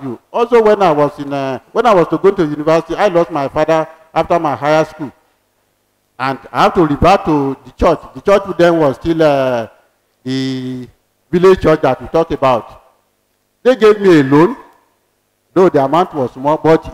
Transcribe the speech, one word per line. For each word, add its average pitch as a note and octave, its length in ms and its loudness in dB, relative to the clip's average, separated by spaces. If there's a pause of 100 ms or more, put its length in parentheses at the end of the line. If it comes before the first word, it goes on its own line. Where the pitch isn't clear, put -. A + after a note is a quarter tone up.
you. B2+ 160 -10 (120)
Also, A#3 320 0
when G#3 180 2
I F3+ 100 2
was D3 280 -2
in, C#3 140 -10
uh, C3+ 260 -6 (120)
when A#3+ 140 -2
I A3+ 80 4
was E3 160 2
to D#3+ 100 -2
go F#3+ 120 2
to G3 120 -2
university, D#3 520 -2
I F#3 120 0
lost E3+ 240 -2
my C#3+ 160 -4
father D#3 400 -2 (260)
after E3 260 0
my D3+ 160 -2
higher D3+ 300 0
school. C#3+ 260 -12 (1040)
And C3 220 -6 (120)
I C3 120 0
have A3 120 2
to F3+ 100 2
revert D#3+ 400 2
to C#3+ 400 -2
the - 60 -20
church. E3+ 280 -2 (140)
The C3 80 -18
church G3 360 0
then E3+ 220 4
was C#3 160 0
still, E3 260 -4
uh, C3 460 0 (560)
the B2+ 640 -8 (420)
village F#3 320 2
church D#3 200 0
that C3 180 0
we A#2+ 80 -14
talked E3 240 -2
about. C3 520 -2 (800)
They B3+ 120 4
gave G#3 240 4
me F#3 200 4
a C#3+ 40 4
loan, D3+ 320 2 (1000)
though F3+ 160 4
the C#3+ 140 0
amount D3+ 300 -2
was C3 200 -4
small, C#3+ 240 -4
but D#3+ 360 2